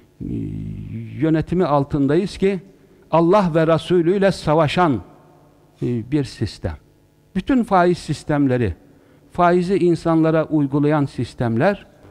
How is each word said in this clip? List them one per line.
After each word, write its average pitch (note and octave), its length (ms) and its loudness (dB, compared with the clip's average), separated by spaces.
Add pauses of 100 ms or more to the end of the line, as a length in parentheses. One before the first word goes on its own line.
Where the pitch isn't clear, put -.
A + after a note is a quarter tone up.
(1200)
yönetimi D#3+ 460 0
altındayız D3 720 0
ki, F#3+ 220 0 (520)
Allah E3+ 440 4
ve D#3+ 120 2
Resulü E3+ 500 2
ile F#3+ 140 2
savaşan, D#3+ 680 2 (800)
e, A#2+ 300 -4
bir D3 120 0
sistem. - 520 -8 (600)
Bütün A#3+ 280 0
faiz F3+ 340 2
sistemleri, C3+ 800 -2 (560)
faizi F3+ 460 2
insanlara D#3+ 680 2
uygulayan D3 600 0
sistemler B2+ 800 -2 (260)